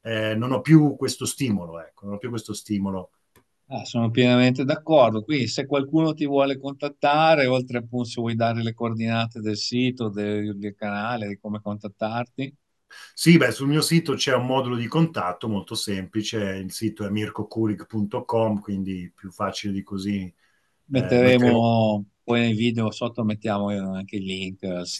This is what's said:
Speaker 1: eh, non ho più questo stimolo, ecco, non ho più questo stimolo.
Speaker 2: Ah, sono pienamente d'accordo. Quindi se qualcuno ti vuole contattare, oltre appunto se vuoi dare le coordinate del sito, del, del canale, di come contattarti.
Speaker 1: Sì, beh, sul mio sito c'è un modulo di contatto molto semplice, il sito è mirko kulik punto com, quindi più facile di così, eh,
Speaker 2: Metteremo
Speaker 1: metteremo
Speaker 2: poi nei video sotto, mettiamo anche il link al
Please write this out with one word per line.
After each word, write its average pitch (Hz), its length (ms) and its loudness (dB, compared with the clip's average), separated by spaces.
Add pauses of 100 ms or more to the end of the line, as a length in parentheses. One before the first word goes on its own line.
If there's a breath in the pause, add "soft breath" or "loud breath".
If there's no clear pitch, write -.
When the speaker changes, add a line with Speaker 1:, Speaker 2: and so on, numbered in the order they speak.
Speaker 1:
eh, 110 340 -2
non 123 180 -2
ho - 80 -2
più 151 340 6
questo 127 300 -4
stimolo, 87 560 -4
ecco, - 240 -20
non 101 100 -8
ho - 20 -12
più 113 120 -10
questo 110 240 -8
stimolo. 98 580 -4 (560)
Speaker 2:
Ah, 117 180 -10
sono 117 260 0
pienamente 127 540 4
d'accordo. 131 580 4
Quindi 135 240 0
se 139 180 -4
qualcuno 147 480 0
ti 151 120 -4
vuole 139 340 2
contattare, 143 880 2
oltre 127 320 0
appunto 117 280 -4
se 120 140 -6
vuoi 117 140 -2
dare 117 260 0
le 113 120 -2
coordinate 113 680 -2
del 107 160 -2
sito, 123 520 -2
del, 104 480 -4
del 101 180 -8
canale, 107 520 -6
di 101 120 -8
come 104 220 -8
contattarti. 110 920 -8 (600 loud breath)
Speaker 1:
Sì, 170 220 8
beh, 127 140 6
sul 135 160 -4
mio 147 140 2
sito 160 320 2
c'è 131 220 0
un 120 100 2
modulo 127 300 0
di 117 120 -4
contatto 117 600 0
molto 107 280 -4
semplice, 101 640 -4
il 95 320 -4
sito 104 340 -6
è 98 40 -6
mirko 107 380 -4
kulik 107 380 -2
punto 107 400 -4
com, 110 340 0
quindi 95 540 -6
più 92 180 -18
facile 98 420 -6
di 98 100 -4
così, 98 500 -6 (600)
eh, 123 260 2
Speaker 2:
Metteremo - 20 6
Speaker 1:
metteremo 117 840 4 (180)
Speaker 2:
poi 120 180 0
nei 113 140 2
video 113 360 0
sotto, 117 340 -6
mettiamo 104 420 -2 (280)
anche 98 220 -10
il 98 60 -6
link 95 400 -8
al 90 240 -6 (120)